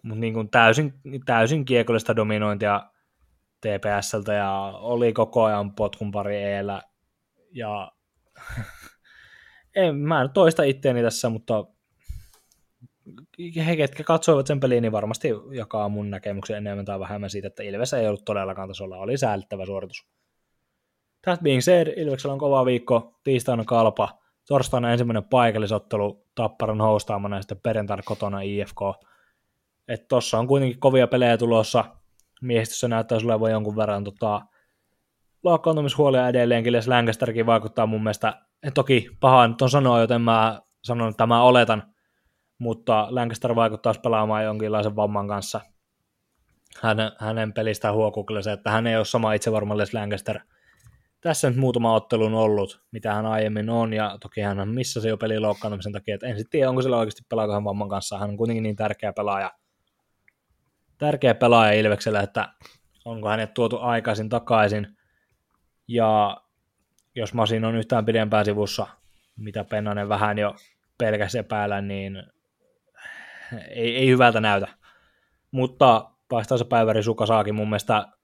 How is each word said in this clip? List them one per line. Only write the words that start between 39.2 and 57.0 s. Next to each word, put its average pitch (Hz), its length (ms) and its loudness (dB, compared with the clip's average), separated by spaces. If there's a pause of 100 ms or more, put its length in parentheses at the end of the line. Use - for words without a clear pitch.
pahaa 127 280 8
nyt 117 140 0
on 131 80 4
sanoa, 127 300 4
joten 117 200 2
mä 113 420 2 (220)
sanon, 117 260 -2
että 113 160 0
mä 117 160 6
oletan, 117 400 6 (760)
mutta 113 520 0
Lancaster 117 440 -2
vaikuttaa 113 480 0
pelaamaan 107 420 0
jonkinlaisen 107 520 -2
vamman 104 320 0
kanssa. 104 320 -6 (1200)
Hänen, 110 360 -2
hänen 110 340 -4
pelistään 110 420 -2
huokuu 107 300 0
kyllä 104 180 -6
se, 107 100 -4
että 101 180 -6
hän 113 160 0
ei 113 100 0
ole 107 80 0
sama 113 280 0
itsevarma 104 440 -2
Les 104 180 -4
Lancaster 104 440 -6 (840)
tässä 151 300 0
nyt 123 80 -2
muutama 117 360 2
ottelun 110 400 0
ollut, 107 480 0 (100)
mitä 107 220 -4
hän 107 120 -2
aiemmin 107 440 -2
on, 117 220 0
ja 107 280 -4
toki - 200 -10
hän 101 280 -4
missasi 117 400 -4
jo 110 80 0
pelin 110 260 -4
loukkaantumisen 104 500 -4
takia, 101 220 -8
että 107 120 -10
en 110 120 -6
sit 107 120 -10
tiedä, 135 180 2
onko 127 140 0
sillä 127 140 0
oikeasti, 110 320 -4